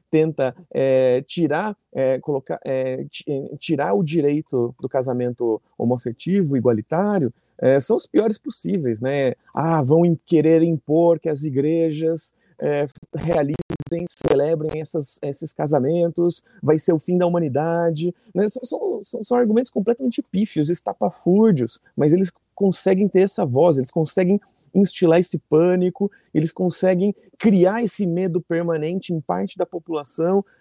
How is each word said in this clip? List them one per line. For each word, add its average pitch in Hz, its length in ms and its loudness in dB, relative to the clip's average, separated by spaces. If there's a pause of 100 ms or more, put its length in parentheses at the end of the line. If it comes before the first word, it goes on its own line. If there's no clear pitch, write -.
(100)
tenta, 156 460 0 (140)
é, 131 560 2
tirar, 175 500 -2 (160)
é, 131 260 0
colocar, 143 460 -6
é, 131 400 -4
ti-, - 240 -16
é, 139 300 -6
tirar 156 340 -2
o 202 100 2
direito 147 760 -2
do 131 80 -8
casamento 123 720 -2 (160)
homoafetivo, 139 800 -2
igualitário, 135 720 0 (280)
é, 131 200 4
são 214 200 0
os - 80 -8
piores 220 320 0
possíveis, 147 640 -4
né? 135 320 0 (200)
Ah, 156 280 0
vão 156 220 4
im-, 170 200 2
querer 160 380 4
impor 165 580 2
que - 80 -6
as 147 160 -4
igrejas, 160 880 -2 (260)
é, 147 260 -2 (280)
realizem, 151 420 -2 (720)
celebrem 151 520 0
essas, 156 420 -8
esses 147 300 -8
casamentos, 165 920 0 (180)
vai 156 160 4
ser 175 140 0
o 160 60 2
fim 180 180 -2
da 180 100 2
humanidade, 170 880 -2 (200)
né? 196 140 0
São, 254 160 -8
são, 302 380 -6
são, - 220 -10
são 247 140 0
argumentos 240 320 2
completamente 240 520 -2
pífios, 190 460 -2
estapafúrdios, 180 1120 0 (160)
mas 143 160 4
eles 185 200 2 (220)
conseguem 190 540 2
ter 185 120 2
essa 196 260 0
voz, 139 320 4
eles 127 120 -4
conseguem 180 500 0 (340)
instilar 180 440 4
esse 175 200 -2
pânico, 180 720 2 (220)
eles 160 180 2
conseguem 185 640 0 (240)
criar 202 440 4
esse 208 240 -4
medo 175 340 -2
permanente 170 720 -4
em 160 80 -2
parte 185 380 -6
da 180 80 0
população, 170 760 -2 (180)